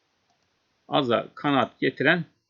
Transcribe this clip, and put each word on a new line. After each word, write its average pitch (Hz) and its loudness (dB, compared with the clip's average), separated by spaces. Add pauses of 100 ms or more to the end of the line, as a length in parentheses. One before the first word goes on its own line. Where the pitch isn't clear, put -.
(880)
aza 127 0
kanaat 139 -2
getiren 147 0 (240)